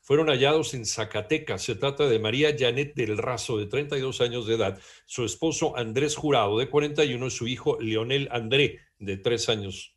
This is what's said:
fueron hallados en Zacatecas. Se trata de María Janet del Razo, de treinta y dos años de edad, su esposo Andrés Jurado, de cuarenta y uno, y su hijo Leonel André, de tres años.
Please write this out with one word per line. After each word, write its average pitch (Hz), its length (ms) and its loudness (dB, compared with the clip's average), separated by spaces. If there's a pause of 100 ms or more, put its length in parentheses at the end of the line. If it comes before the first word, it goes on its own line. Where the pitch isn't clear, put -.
fueron 156 280 2
hallados 143 440 4
en 117 140 -8
Zacatecas. 110 720 -4
Se 117 140 -4
trata 139 340 0
de 113 100 4
María 131 400 2
Janet 127 360 0
del 107 240 -2
Razo, 120 400 -4
de 104 80 -4
treinta 143 320 -4
y - 20 -2
dos 131 220 -2
años 120 240 -2
de 113 80 2
edad, 95 260 0 (240)
su - 220 -4
esposo 156 500 -2
Andrés 123 400 -2
Jurado, 113 400 2
de 127 140 0
cuarenta 147 340 2
y 127 80 0
uno, 123 140 -4
y 127 40 -2
su - 160 -6
hijo 127 320 0
Leonel 120 540 -2
André, 120 460 2 (200)
de 98 200 -6
tres 117 320 0
años. 98 460 -4